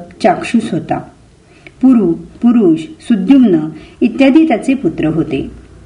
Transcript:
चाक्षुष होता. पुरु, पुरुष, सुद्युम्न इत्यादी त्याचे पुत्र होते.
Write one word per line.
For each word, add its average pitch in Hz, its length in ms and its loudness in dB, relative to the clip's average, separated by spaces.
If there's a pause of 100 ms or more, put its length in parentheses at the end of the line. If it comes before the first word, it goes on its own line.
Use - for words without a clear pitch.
(240)
चाक्षुष - 480 -2
होता. 143 260 -6 (840)
पुरु, 233 320 4
पुरुष, 170 640 0
सुद्युम्न 214 800 0 (420)
इत्यादी 269 460 2
त्याचे 254 260 -2
पुत्र - 320 -4
होते. 156 460 -4 (340)